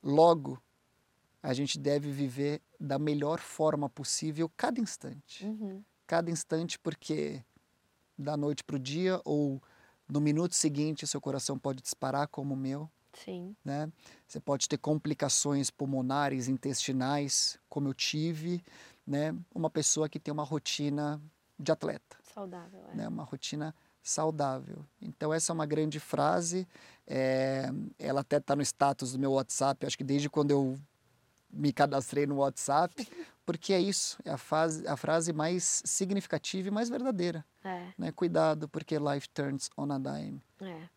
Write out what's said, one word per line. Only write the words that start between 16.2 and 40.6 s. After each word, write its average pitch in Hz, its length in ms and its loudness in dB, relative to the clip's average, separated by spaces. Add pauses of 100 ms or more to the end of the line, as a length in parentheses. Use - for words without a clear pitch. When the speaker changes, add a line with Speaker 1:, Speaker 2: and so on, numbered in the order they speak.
Speaker 1:
intestinais, 135 1080 0 (100)
como 143 200 -2
eu 135 60 -2
tive, 165 680 -2 (440)
né? 147 280 0 (200)
Uma 160 160 0
pessoa 156 380 2
que 156 120 -6
tem 151 120 -6
uma 147 120 -2
rotina 147 760 -2 (380)
de 151 140 0
atleta. - 500 -4
Speaker 2:
Saudável, 185 580 -14 (120)
é. - 40 -8
Speaker 1:
Né? - 120 -4
Uma 175 160 -6
rotina 151 500 -6 (280)
saudável. 147 840 0 (160)
Então, 151 320 -2
essa 165 200 2
é - 20 0
uma 160 120 0
grande 151 340 2
frase. 170 680 2 (400)
É... 131 640 2 (280)
Ela 139 220 0
até 147 200 2
tá 139 160 0
no 147 60 2
status 135 500 2
do 135 60 -4
meu 135 140 2
WhatsApp, 135 540 2
acho 143 100 -4
que - 80 -6
desde 143 240 2
quando 147 220 2
eu 139 280 4 (720)
me 143 200 2
cadastrei 143 540 2
no 139 100 -2
WhatsApp, 139 580 2
Speaker 2:
<laughs> - 500 -12
Speaker 1:
porque 170 280 -2
é 185 80 6
isso, - 440 0
é - 60 -6
a 143 80 -2
fase, 156 480 0
a 147 100 0
frase 165 360 0
mais 165 520 0
significativa 190 840 -2
e - 20 -2
mais 220 180 0
verdadeira, 185 560 -2 (200)
Speaker 2:
É. 180 240 -6 (100)
Speaker 1:
né? 165 140 -4
Cuidado, 160 560 4
porque 156 280 -4
life 143 340 0
turns 139 460 -4
on 143 140 -2
a 139 80 0
dime. 139 420 -6 (200)